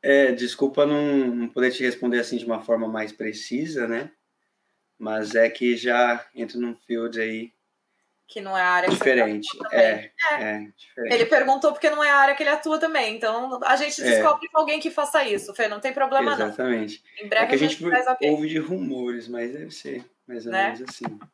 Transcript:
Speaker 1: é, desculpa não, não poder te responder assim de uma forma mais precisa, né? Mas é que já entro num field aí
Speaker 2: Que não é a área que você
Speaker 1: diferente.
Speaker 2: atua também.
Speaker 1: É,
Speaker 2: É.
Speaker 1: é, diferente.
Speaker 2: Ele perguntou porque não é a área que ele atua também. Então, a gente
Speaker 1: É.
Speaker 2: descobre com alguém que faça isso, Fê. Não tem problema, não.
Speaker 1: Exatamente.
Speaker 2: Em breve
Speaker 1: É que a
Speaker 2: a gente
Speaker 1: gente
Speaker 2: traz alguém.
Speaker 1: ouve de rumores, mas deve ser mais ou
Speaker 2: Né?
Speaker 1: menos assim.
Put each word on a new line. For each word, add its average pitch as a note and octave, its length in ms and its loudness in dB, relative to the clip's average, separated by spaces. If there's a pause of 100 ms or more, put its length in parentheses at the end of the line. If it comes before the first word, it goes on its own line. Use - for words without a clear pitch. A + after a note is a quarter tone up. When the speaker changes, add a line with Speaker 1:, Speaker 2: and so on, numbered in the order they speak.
Speaker 1:
é, C#3 280 6
desculpa C3+ 540 0
não, D3 420 2
não A#2+ 200 -2
poder B2+ 240 0
te B2+ 120 -4
responder B2 360 0
assim A#2+ 180 -4
de A2+ 80 -6
uma A2+ 160 -4
forma A2+ 260 -2
mais G#2+ 240 -6
precisa, B2 760 -6
né? A#2 240 -6 (880)
Mas G#2+ 360 -6
é A#2 160 6
que A#2+ 280 0
já A#2+ 460 2 (120)
entro A#2+ 240 -8
num A#2+ 160 -4
field A#2 440 -6
aí A2 320 -6 (760)
Speaker 2:
Que - 140 -14
não F#3+ 140 -6
é F#3 60 2
a F3+ 60 2
área F3+ 220 4
que F#3 80 2
você - 60 -4 (120)
Speaker 1:
diferente. G#2+ 400 0
Speaker 2:
atua - 140 -10
também. A#2 160 6
Speaker 1:
É, G#2+ 260 -2 (200)
Speaker 2:
É. F3+ 120 -2
Speaker 1:
é, G#2+ 240 -6 (100)
diferente. - 380 -6
Speaker 2:
Ele A#3 100 4
perguntou C4+ 460 4
porque D4 180 0
não D4+ 140 0
é D4 80 4
a C#4 60 6
área C#4 180 6
que D4+ 80 -4
ele C#4+ 80 2
atua D#4 260 0
também. D4 380 0
Então, A#3 480 -4
a C4+ 140 4
gente D4 240 -4
Speaker 1:
É. B3 100 2
Speaker 2:
descobre A3 380 4
com D#4 100 4
alguém D#4 200 0
que D#4 120 -4
faça C#4+ 320 0
isso, G3+ 320 -4
Fê. A3+ 120 0
Não G#3 120 -6
tem C4 120 -4
problema, C4+ 440 0
não. - 120 -2
Speaker 1:
Exatamente. A2+ 560 -4 (160)
Speaker 2:
Em G#3 80 -12
breve G#3+ 180 2
Speaker 1:
É - 20 -6
que - 60 2
a - 20 4
Speaker 2:
a C3+ 40 4
gente D3+ 200 2
Speaker 1:
gente E3+ 100 -4
Speaker 2:
traz B3+ 180 2
alguém. B3 220 2
Speaker 1:
ouve D3+ 180 0
de D#3 120 -2
rumores, B2+ 680 -6
mas A#2+ 260 -8
deve D#3+ 180 -14
ser C3 340 -12 (220)
mais A#2 180 -12
ou A#2 60 -8
Speaker 2:
Né? F#3+ 220 0
Speaker 1:
menos A#2 140 -14
assim. - 180 -14 (280)